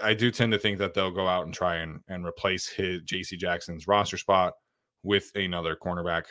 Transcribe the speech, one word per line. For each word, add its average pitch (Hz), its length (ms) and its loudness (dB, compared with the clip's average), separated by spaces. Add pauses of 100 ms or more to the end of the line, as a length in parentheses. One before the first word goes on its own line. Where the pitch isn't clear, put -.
I 110 40 6
do 113 160 4
tend 117 220 2
to 104 80 2
think 101 180 0
that 95 160 0
they'll 95 160 2
go 92 180 0
out 90 180 2
and 85 80 -10
try 87 240 0
and, 80 300 -8
and 90 160 -8
replace 90 440 -2
his, 90 340 -2
J 92 220 -6
C 92 120 -10
Jackson's 85 520 -4
roster 101 300 4
spot 92 360 4 (480)
with 98 320 2
another 87 420 -2
cornerback 85 560 -2